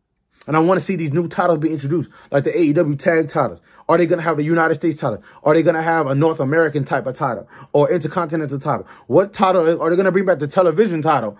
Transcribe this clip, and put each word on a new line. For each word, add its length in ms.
And 100
I 40
wanna 200
see 140
these 180
new 140
titles 320
be 140
introduced, 360
like 140
the 120
A 40
E 120
W 220
tag 340
titles. 320
Are 100
they 80
gonna 160
have 160
a 60
United 320
States 240
title? 200
Are 120
they 100
gonna 180
have 240
a 80
North 240
American 460
type 220
of 100
title 320
or 180
intercontinental 680
title? 260
What 240
title 500
are 80
they 60
gonna 160
bring 120
back 140
the 80
television 560
title 380